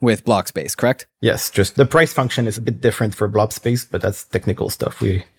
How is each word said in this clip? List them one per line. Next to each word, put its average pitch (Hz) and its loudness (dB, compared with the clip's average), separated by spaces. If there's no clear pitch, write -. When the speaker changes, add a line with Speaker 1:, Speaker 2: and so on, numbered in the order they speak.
Speaker 1:
with 113 2
block 104 2
space, - -6
correct? - 0
Speaker 2:
Yes, - 0
just - -2
the 135 6
price 156 4
function 127 -2
is 107 -4
a 117 -8
bit 110 -4
different 110 0
for 107 0
blob 107 2
space, 120 -2
but - -6
that's - -4
technical - -2
stuff. - -6
We, 95 0